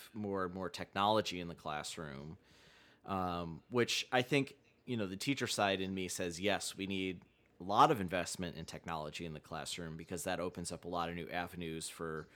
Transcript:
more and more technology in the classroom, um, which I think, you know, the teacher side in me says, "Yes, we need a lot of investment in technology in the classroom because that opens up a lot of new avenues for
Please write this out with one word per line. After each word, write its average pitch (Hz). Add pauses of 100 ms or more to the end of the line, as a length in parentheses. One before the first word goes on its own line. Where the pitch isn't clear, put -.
(140)
more 98
and 90
more 92
technology 98
in 85
the 80
classroom, 76 (680)
um, 87 (100)
which 120
I 127
think, 139 (320)
you 123
know, 107
the 92
teacher 131
side 98
in 95
me 92
says, 87
"Yes, 98
we 98
need 95 (400)
a 87
lot 110
of 117
investment 87
in 82
technology 80
in 82
the 73
classroom 80
because 82
that 87
opens 87
up 82
a 87
lot 85
of 85
new 85
avenues 85
for 80